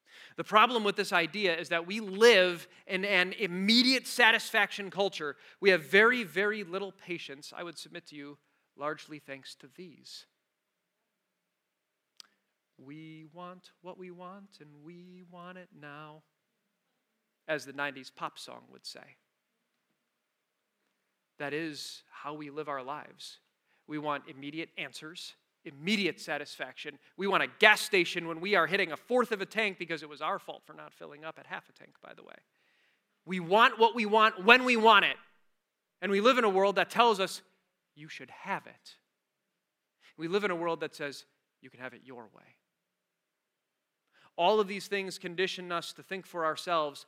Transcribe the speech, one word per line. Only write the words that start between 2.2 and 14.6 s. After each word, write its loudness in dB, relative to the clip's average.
in -4
an 2
immediate 2
satisfaction 2
culture. -4
We 4
have 4
very, 6
very -2
little -8
patience, -14
I -12
would -14
submit -18
to -20
you, -16
largely -10
thanks -16
to -20
these. -20
"We -18
want -18
what -16
we -16
want -18